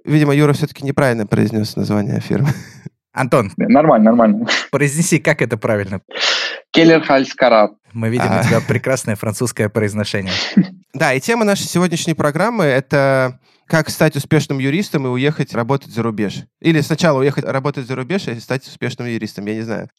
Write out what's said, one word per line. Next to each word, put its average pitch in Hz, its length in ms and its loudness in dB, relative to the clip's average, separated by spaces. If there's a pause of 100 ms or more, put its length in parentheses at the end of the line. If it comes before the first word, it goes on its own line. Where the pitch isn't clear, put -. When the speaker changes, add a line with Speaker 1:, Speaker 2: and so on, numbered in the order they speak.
Speaker 1:
Видимо, 147 320 2
Юра 147 160 4
все-таки 143 340 -4
неправильно 123 400 0
произнес 110 520 -2
название 107 420 -2
фирмы. 113 340 0
<laughs> - 240 -12 (400)
Speaker 2:
Антон. 123 400 0
Speaker 3:
Не, - 100 -2
нормально, 120 440 6
нормально. 113 360 4 (220)
Speaker 2:
Произнеси, 147 480 0
как 151 240 0
это 120 160 -2
правильно. 101 440 -2 (680)
Speaker 3:
Келлер 165 300 6
Хальс 135 320 0
Карар. 113 380 4 (220)
Speaker 2:
Мы 113 160 -2
видим, 117 200 0
Speaker 1:
А. 92 120 2
Speaker 2:
у - 60 2
тебя 113 180 4
прекрасное 117 500 -2
французское 110 540 -4
произношение. 104 640 -4 (220)
Speaker 1:
<laughs> - 180 2 (200)
Да, 139 200 0
и 135 60 2
тема 233 260 0
нашей 202 220 0
сегодняшней 170 480 -2
программы — 170 500 0
это 135 760 0 (280)
как 156 220 0
стать - 260 0
успешным 143 420 0
юристом 139 480 -2
и 123 40 -2
уехать 139 440 -2
работать 120 380 -2
за 113 100 -6
рубеж. 107 440 -4 (140)
Или 160 220 2
сначала 147 380 0
уехать 139 240 0
работать 135 420 -4
за 127 100 -6
рубеж 131 320 -6
и 117 120 -8
стать 127 260 -6
успешным - 420 -10
юристом, 110 380 -8
я 107 80 -6
не 110 80 -8
знаю. 107 380 -8